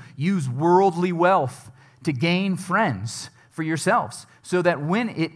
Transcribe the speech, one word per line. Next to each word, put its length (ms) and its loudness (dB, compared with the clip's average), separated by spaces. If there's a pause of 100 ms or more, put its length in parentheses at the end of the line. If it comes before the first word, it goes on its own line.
(160)
use 340 -2
worldly 640 4
wealth 600 0 (320)
to 100 -2
gain 420 0
friends 720 -4 (220)
for 120 -8
yourselves, 640 -2 (160)
so 220 -2
that 180 2
when 260 0
it 280 -4